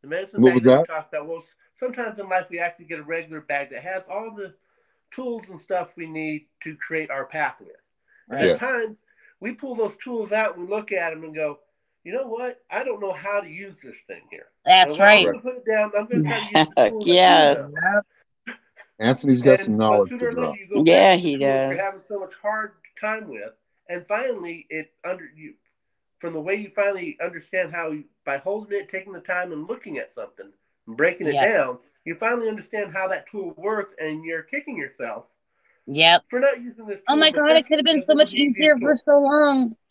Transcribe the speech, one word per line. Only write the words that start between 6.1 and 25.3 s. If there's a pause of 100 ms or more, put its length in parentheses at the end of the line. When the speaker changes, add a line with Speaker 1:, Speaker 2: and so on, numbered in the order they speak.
Speaker 1:
to
create
our
path
with. (600)
And
Speaker 3:
Right.
Speaker 2:
Yeah.
Speaker 1:
at
times, (440)
we
pull
those
tools
out
and
we
look
at
'em
and
go, (460)
"You
know
what?
I
don't
know
how
to
use
this
thing
here. (180)
Speaker 3:
That's
Speaker 1:
And
while
I'm
Speaker 3:
right.
Speaker 1:
gonna
put
it
down,
I'm
gonna
try
to
use
the
Speaker 4:
<laughs>
Speaker 1:
tools
Speaker 4:
Yeah.
Speaker 1:
that
do
know." (140)
Speaker 3:
Yep. (960)
Speaker 2:
Anthony's
got
Speaker 1:
And,
Speaker 2:
some
Speaker 1:
but
Speaker 2:
knowledge
Speaker 1:
sooner
Speaker 2:
to
Speaker 1:
or
later,
Speaker 2:
drop.
Speaker 1:
you
go
Speaker 4:
Yeah,
Speaker 1:
back
to
the
Speaker 4:
he
Speaker 1:
tools
you're
Speaker 4:
does.
Speaker 1:
having
so
much
hard (280)
time
with, (360)
and
finally,
it (120)
under